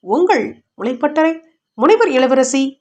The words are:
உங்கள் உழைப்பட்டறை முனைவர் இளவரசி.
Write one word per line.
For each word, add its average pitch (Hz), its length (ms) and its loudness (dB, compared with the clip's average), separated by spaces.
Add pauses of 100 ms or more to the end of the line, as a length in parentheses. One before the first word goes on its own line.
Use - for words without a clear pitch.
உங்கள் 240 400 0 (300)
உழைப்பட்டறை 294 580 -2 (460)
முனைவர் 415 300 2
இளவரசி. 262 540 0 (180)